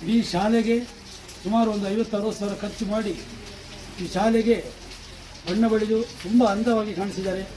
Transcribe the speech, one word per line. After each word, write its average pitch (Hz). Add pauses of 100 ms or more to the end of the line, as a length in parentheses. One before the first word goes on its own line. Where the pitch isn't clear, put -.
ಈ 220
ಶಾಲೆಗೆ 226 (580)
ಸುಮಾರು 220
ಒಂದು 202
ಐವತ್ತು 214
ಅರವತ್ತು 202
ಸಾವಿರ 202
ಖರ್ಚು 202
ಮಾಡಿ 208 (840)
ಈ -
ಶಾಲೆಗೆ 220 (880)
ಬಣ್ಣ 226
ಬಳಿದು 220
ತುಂಬ 233
ಅಂದವಾಗಿ 214
ಕಾಣಿಸಿದ್ದಾರೆ. 190 (140)